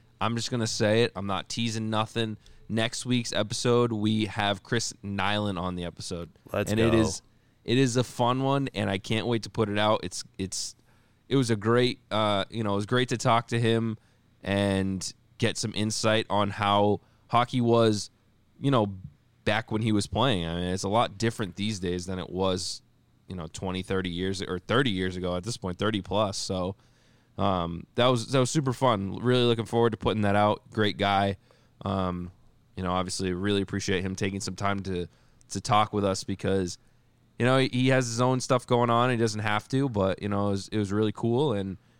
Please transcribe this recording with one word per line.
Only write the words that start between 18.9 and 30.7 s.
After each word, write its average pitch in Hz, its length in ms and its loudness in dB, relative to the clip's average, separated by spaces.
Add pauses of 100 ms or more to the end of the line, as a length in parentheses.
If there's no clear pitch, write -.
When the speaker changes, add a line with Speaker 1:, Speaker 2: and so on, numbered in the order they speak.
Speaker 1:
back 107 260 0
when 107 100 0
he 113 100 0
was 101 140 2
playing. 107 420 0
I 82 60 -4
mean, 87 120 -4
it's 92 180 -4
a 98 60 -4
lot 104 280 0
different 110 380 -4
these 104 240 -4
days 90 260 -4
than 92 140 -6
it 82 100 -8
was, 92 540 -2 (440)
you 95 80 -10
know, 82 160 -8
twenty, 92 300 -6
thirty 95 300 0
years 92 320 2
or 90 160 -2
thirty 123 320 2
years 92 260 0
ago 90 180 -2
at 90 80 -2
this 113 140 -6
point, 90 220 -6
thirty 104 220 0
plus. 98 360 0
So, 92 380 -4 (640)
um, 87 580 -2
that 120 120 4
was, 123 240 2
that 135 80 4
was 123 120 2
super 135 220 0
fun. 101 480 0
Really 123 240 4
looking 117 200 2
forward 117 260 2
to 107 60 -4
putting 107 260 0
that 101 120 2
out. 104 260 2 (100)